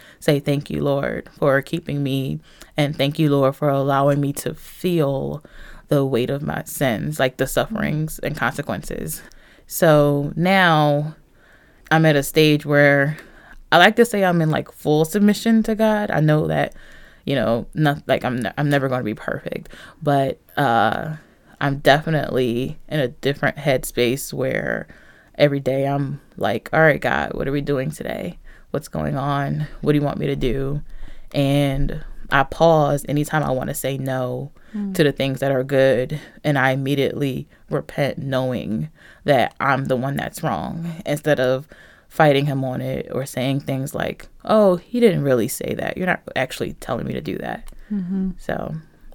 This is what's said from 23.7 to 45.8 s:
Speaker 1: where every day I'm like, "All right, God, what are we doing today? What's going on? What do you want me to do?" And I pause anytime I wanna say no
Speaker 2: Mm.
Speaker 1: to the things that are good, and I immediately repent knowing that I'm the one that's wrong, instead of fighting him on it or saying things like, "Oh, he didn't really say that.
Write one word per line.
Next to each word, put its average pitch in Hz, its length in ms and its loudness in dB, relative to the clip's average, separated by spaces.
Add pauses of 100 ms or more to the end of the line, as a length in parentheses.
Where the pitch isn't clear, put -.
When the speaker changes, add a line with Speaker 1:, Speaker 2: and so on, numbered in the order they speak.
Speaker 1:
where 127 520 -4 (500)
every 139 240 2
day 135 260 0
I'm 139 340 -2 (160)
like, 104 380 -4
"All 160 60 4
right, 160 200 4
God, 73 340 -2
what - 140 -4
are 135 40 -2
we 143 100 -2
doing 139 280 -2
today? - 480 -8 (320)
What's - 180 -4
going 151 280 -2
on? 143 500 -2 (140)
What 147 120 2
do 147 60 4
you 143 60 2
want 143 140 -2
me 147 100 -2
to 139 80 -2
do?" 139 440 -2 (540)
And 143 680 2 (280)
I 135 140 2
pause 151 640 4
anytime 147 340 0
I 143 80 -2
wanna 139 240 -2
say 135 240 -4
no 131 540 -6 (220)
Speaker 2:
Mm. 202 200 -6
Speaker 1:
to 180 80 4
the 143 80 6
things 135 300 -2
that 139 100 0
are 131 140 0
good, 135 560 2 (240)
and 147 120 2
I 131 140 2
immediately 139 800 -2 (220)
repent 147 480 -4
knowing 131 720 -2 (360)
that 131 340 4
I'm 135 280 0
the 127 100 2
one 135 200 -4
that's - 280 -6
wrong, 160 500 -4 (100)
instead 147 360 0
of 131 260 0 (420)
fighting 147 380 4
him 135 180 -2
on 127 160 -4
it 131 300 -6
or 131 160 -6
saying 135 340 -2
things 135 360 -6
like, - 320 -6 (160)
"Oh, 202 320 4
he 240 240 -6
didn't 170 240 4
really 123 240 2
say - 260 -6
that. - 220 -4